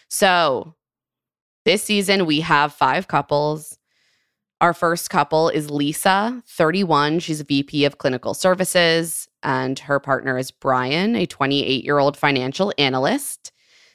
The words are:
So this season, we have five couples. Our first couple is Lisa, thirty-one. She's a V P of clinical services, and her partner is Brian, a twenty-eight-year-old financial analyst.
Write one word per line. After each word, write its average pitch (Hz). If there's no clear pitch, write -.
So 165
this 190
season, 196
we 156
have 151
five 147
couples. 151
Our 170
first 170
couple 160
is 151
Lisa, 190
thirty-one. 160
She's 156
a -
V 139
P 143
of 139
clinical 127
services, 170
and 131
her 139
partner 135
is 131
Brian, 139
a 190
twenty-eight-year-old 139
financial 143
analyst. 143